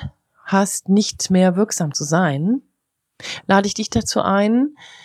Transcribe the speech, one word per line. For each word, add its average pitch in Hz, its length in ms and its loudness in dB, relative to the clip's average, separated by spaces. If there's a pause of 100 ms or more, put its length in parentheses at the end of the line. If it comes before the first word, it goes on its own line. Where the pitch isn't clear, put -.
(440)
hast, - 460 -2
nicht 202 420 0
mehr 185 240 4
wirksam 185 380 -2
zu - 100 -4
sein, 160 580 0 (880)
lade 196 180 4
ich 202 100 -6
dich - 140 -8
dazu 220 320 -2
ein, 226 540 2 (300)